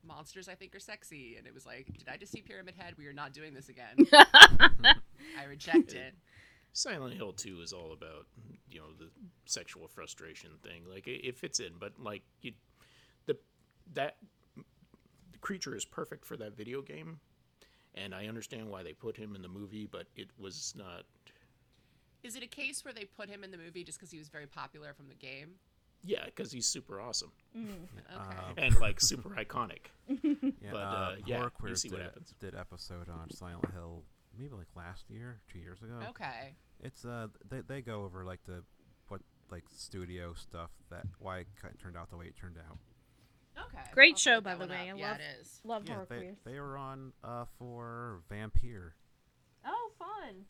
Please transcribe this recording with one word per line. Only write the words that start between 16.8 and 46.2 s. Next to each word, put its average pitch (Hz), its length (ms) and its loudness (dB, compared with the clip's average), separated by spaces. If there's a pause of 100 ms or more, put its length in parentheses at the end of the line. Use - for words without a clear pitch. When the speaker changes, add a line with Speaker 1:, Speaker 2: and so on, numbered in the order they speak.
Speaker 3:
game, 156 380 -14 (720)
and 95 220 -10
I 98 120 -10
understand 110 420 -10
why 95 140 -12
they 78 100 -12
put 110 240 -10
him 104 180 -12
in 92 80 -14
the 90 60 -14
movie, 101 420 -12
but 90 240 -12
it 95 140 -14 (100)
was 95 360 -12
not. 90 280 -16 (1200)
Speaker 1:
Is 233 140 -12
it 269 40 -12
a 247 60 -12
case 277 380 -10
where 269 80 -14
they 220 120 -12
put 202 240 -16
him 202 140 -16
in 190 80 -16
the 185 60 -16
movie 170 260 -14
just 156 160 -16
'cause 170 100 -20
he 165 80 -18
was 151 120 -18
very 147 180 -16
popular 147 460 -14
from 139 160 -20
the 135 60 -20
game? 139 400 -16 (500)
Speaker 3:
Yeah, - 300 -4
'cause - 160 -10
he's 120 140 -6
super - 340 -4
awesome. 107 320 -8 (240)
Speaker 2:
Mm. 202 320 -12 (260)
Speaker 1:
Okay. - 20 -16
Speaker 4:
Um, 190 420 -10
Speaker 3:
and, 131 220 12
like, 107 200 8
super - 300 0
iconic. 113 640 -6 (160)
Speaker 2:
<laughs> - 20 -
Speaker 4:
Yeah, 269 640 -2
Speaker 3:
But, - 60 -6
Speaker 4:
uh, - 40 -4
Speaker 3:
uh, 95 340 -2 (100)
yeah, 120 120 -4
Speaker 4:
Horror 123 100 -2
Speaker 3:
you 120 40 -6
Speaker 4:
Queers 95 320 -6
Speaker 3:
see 117 60 -8
what 92 80 -8
Speaker 4:
did, 78 80 -8
Speaker 3:
happens. 85 340 -18
Speaker 4:
did 95 160 -12
episode 90 540 -14
on 82 200 -12
Silent 87 440 -8
Hill 85 300 -14 (340)
maybe, 139 180 -14
like, 90 200 -16
last 87 340 -14
year, 110 300 -16 (120)
two 92 80 -16
years 90 240 -16
ago. 117 160 -14 (100)
Speaker 1:
Okay. 139 460 -12 (260)
Speaker 4:
It's, 131 240 -16
uh, 117 220 -8 (220)
they, 131 120 -10
they 135 200 -10
go 110 220 -8
over, 92 220 -10
like, 92 200 -12
the, 87 180 -12 (440)
what, 98 140 -12 (280)
like, 87 200 -12
studio 90 640 -10
stuff 85 380 -12 (180)
that, - 160 -12 (140)
why 92 200 -8
it 87 80 -12 (140)
ki-, 64 80 -14 (120)
turned 90 140 -14
out 85 140 -12
the 87 80 -16
way 85 80 -14
it 85 100 -18
turned 87 220 -16
out. 82 200 -18 (880)
Speaker 1:
Okay. - 160 -16 (100)
Speaker 2:
Great 285 220 10
Speaker 1:
I'll - 40 -4
Speaker 2:
show, 247 160 6
Speaker 1:
look 220 100 0
Speaker 2:
by 196 100 -4
Speaker 1:
that 175 40 -12
Speaker 2:
the 185 80 -6
Speaker 1:
one - 20 -8
Speaker 2:
way. 180 200 -6
Speaker 1:
up. 196 60 -12
Speaker 2:
I 196 40 -12
Speaker 1:
Yeah, - 120 -4
Speaker 2:
love, 220 80 -6
Speaker 1:
it 147 220 -12
is. - 220 -20
Speaker 2:
love 214 220 -6
Speaker 4:
Yeah, - 80 -8
Speaker 2:
Horror - 160 -8
Speaker 4:
they, 120 80 -8
Speaker 2:
Queers. 196 260 -12